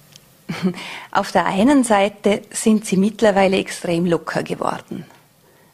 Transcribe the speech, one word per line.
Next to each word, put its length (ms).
<laughs> 260
Auf 200
der 160
einen 360
Seite 580
sind 340
sie 120
mittlerweile 600
extrem 480
locker 380
geworden. 640